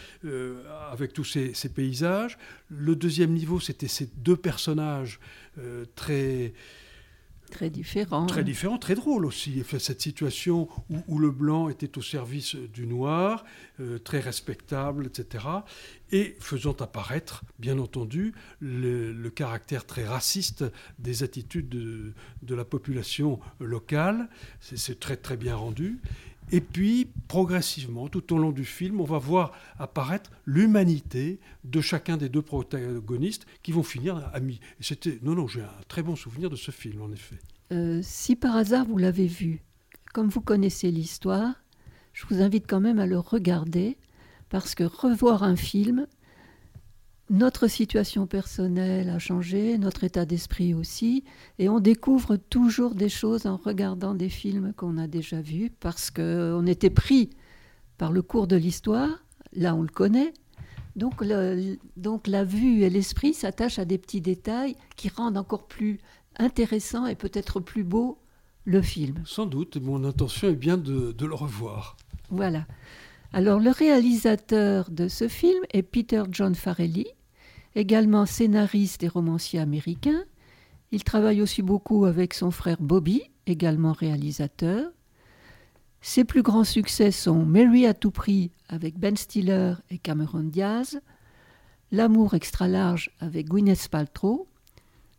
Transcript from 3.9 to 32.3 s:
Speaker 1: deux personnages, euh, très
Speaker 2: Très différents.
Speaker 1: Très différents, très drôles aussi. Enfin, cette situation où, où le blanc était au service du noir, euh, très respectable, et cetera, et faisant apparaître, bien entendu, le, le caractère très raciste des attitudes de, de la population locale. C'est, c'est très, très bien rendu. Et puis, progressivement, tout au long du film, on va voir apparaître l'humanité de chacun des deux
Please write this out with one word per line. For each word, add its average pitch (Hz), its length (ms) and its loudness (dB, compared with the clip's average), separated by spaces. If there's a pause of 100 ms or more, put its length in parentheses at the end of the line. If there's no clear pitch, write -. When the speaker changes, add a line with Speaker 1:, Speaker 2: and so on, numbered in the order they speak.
Speaker 1:
deux 170 200 4
personnages, 151 840 -4 (400)
euh, 120 280 -12 (100)
très 131 560 -2 (960)
Speaker 2:
Très 165 220 -8
différents. 170 560 -4
Speaker 1:
Très 165 160 -2
différents, 139 340 -4
très 196 200 -2
drôles 240 280 0
aussi. 135 360 -6
Enfin, 131 180 -6
cette - 240 -6
situation 156 680 -2 (220)
où, 156 60 -4 (100)
où 151 140 -2
le 151 100 4
blanc 151 380 0
était 143 280 -8
au 131 60 -6
service 131 540 -8
du 120 320 -10
noir, 160 560 -2 (340)
euh, 120 220 -10
très 147 180 -6
respectable, 139 880 -8
et 123 100 -12
cetera, 135 480 -8 (460)
et 196 300 0
faisant 139 320 -4
apparaître, - 720 -10 (160)
bien 131 180 -2
entendu, 135 560 -6 (240)
le, 123 540 -4
le 117 180 -10
caractère 120 560 -8
très - 180 -8
raciste 127 600 -4 (340)
des 120 240 -6
attitudes 131 460 -8
de, 113 460 -10 (280)
de 123 140 -8
la 120 80 -6
population 135 720 -4 (220)
locale. 151 680 -2 (300)
C'est, - 180 -18
c'est 117 220 -8
très, 135 180 -8
très 127 200 -8
bien 117 180 -4
rendu. 120 460 -6 (520)
Et 175 80 2
puis, 220 480 0 (180)
progressivement, 147 800 -2
tout 175 260 -6
au 165 60 4
long 156 140 2
du 135 120 -6
film, 190 360 -4
on 170 40 0
va 151 140 -2
voir 156 320 0 (300)
apparaître 139 500 -6 (140)
l'humanité 170 960 2 (240)
de 135 160 0
chacun 165 360 -2
des 147 120 -4
deux 139 120 0